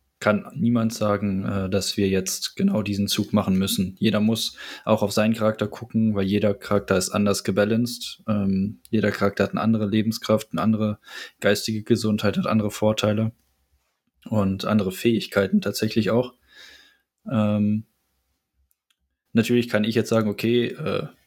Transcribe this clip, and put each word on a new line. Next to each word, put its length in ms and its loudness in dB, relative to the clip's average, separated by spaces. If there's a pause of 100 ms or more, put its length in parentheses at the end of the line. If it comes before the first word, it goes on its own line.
(180)
kann 360 0
niemand 400 0
sagen, 500 0
äh, 260 -2
dass 260 -2
wir 120 2
jetzt 480 -2
genau 260 2
diesen 240 -2
Zug 260 -2
machen 260 2
müssen. 400 -2
Jeder 220 2
muss 360 0 (280)
auch 180 2
auf 100 -2
seinen 220 2
Charakter 340 0
gucken, 460 -2
weil 120 0
jeder 280 2
Charakter 420 0
ist 140 0
anders 340 0
gebalanced. 840 0
Ähm, 540 0 (100)
jeder 200 2
Charakter 340 0
hat 60 -2
eine 100 -4
andere 260 2
Lebenskraft, 680 0
eine 100 -4
andere 360 0 (420)
geistige 420 0
Gesundheit, 560 0
hat 80 -2
andere 240 0
Vorteile 600 0 (960)
und 360 0
andere 280 0
Fähigkeiten 680 0
tatsächlich 500 -2
auch. 220 0 (960)
Ähm, 540 0 (1500)
natürlich 360 2
kann 160 0
ich 100 -2
jetzt 140 0
sagen, 220 2
„Okay, 380 0
äh, 400 -6 (180)